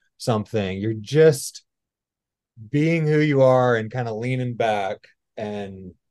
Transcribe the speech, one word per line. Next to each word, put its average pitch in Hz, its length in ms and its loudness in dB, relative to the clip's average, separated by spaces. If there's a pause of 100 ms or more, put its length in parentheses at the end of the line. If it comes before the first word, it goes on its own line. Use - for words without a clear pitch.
(160)
something. 104 600 -2
You're 110 160 -4
just 135 680 2 (1080)
being 160 360 0
who 151 140 2
you 147 220 4
are 127 340 4
and 110 160 -4
kinda 120 200 -4
leaning 123 420 -4
back, 107 520 -2 (300)
and, 98 560 -10 (180)